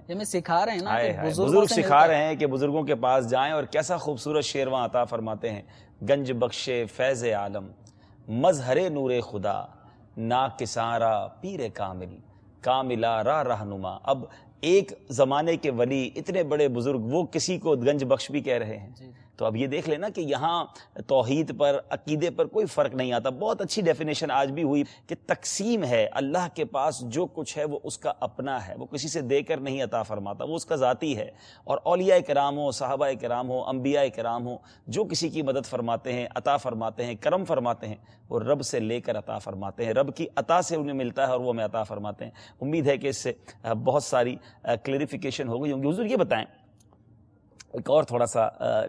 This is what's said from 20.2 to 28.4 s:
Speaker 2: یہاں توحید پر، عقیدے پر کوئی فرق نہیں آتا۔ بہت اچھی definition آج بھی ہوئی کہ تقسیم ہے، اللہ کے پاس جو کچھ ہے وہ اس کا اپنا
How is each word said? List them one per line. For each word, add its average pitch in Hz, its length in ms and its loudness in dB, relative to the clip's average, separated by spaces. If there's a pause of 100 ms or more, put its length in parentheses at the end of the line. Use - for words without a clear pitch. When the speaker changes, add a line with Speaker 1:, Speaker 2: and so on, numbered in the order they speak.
Speaker 2:
یہاں 156 440 0 (420)
توحید 135 520 2
پر، 143 220 4 (100)
عقیدے 151 400 -2
پر 120 140 0
کوئی 208 220 -2
فرق 143 280 0
نہیں 127 180 -2
آتا۔ 120 180 0
بہت 185 300 -2
اچھی 202 220 -2
definition 156 480 0
آج 135 220 2
بھی 151 100 -4
ہوئی 143 200 2 (240)
کہ - 80 -6 (120)
تقسیم 202 580 -2
ہے، 117 280 4
اللہ 156 420 0
کے 156 100 -2
پاس 135 360 -2
جو 127 260 -4
کچھ - 320 -8
ہے 147 60 0
وہ 147 200 -4
اس 143 140 -10
کا 147 220 -4
اپنا 127 480 -6